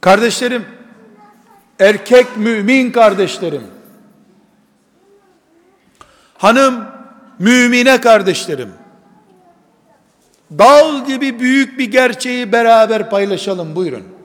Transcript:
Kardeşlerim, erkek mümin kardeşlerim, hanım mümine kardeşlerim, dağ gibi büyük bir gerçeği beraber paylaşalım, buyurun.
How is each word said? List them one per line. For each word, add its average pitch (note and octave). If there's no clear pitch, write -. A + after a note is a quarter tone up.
Kardeşlerim, A3+
erkek A#3+
mümin A3+
kardeşlerim, F#3
hanım A#3+
mümine B3
kardeşlerim, F#3
dağ C#4
gibi C4
büyük C4
bir B3
gerçeği B3
beraber A3
paylaşalım, F#3+
buyurun. D3